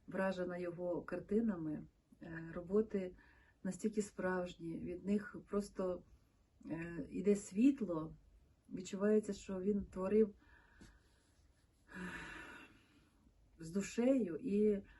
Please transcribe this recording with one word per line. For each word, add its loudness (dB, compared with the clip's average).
Вражена -2
його -4
картинами, 0
е, -10
роботи 0
настільки 0
справжні, -4
від -8
них 0
просто, -2
е, -6
іде 4
світло, 2
відчувається, 2
що -6
він 2
творив 4
з -10
душею, 2
і 4